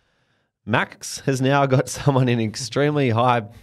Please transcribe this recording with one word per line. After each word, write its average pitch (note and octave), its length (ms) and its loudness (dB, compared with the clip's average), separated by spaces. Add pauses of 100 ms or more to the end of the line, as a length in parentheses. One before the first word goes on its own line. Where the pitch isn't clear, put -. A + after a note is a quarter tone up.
(680)
Max - 540 -4
has C3+ 200 -2
now C#3 260 2
got C3 220 0
<laughs> - 120 -10
someone C3 280 2
in A#2+ 120 0
an A2 80 -2
extremely C3+ 640 -2
high A#2+ 320 2 (200)